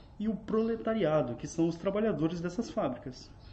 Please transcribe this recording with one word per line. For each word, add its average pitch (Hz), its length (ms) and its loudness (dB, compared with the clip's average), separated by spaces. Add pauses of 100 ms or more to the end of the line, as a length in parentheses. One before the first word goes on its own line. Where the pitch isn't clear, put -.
(180)
e 208 120 0
o 214 60 0
proletariado, 220 1000 2
que - 100 -10
são 165 220 2
os 170 80 0
trabalhadores 185 640 2
dessas 175 300 -4
fábricas. 131 600 -4 (240)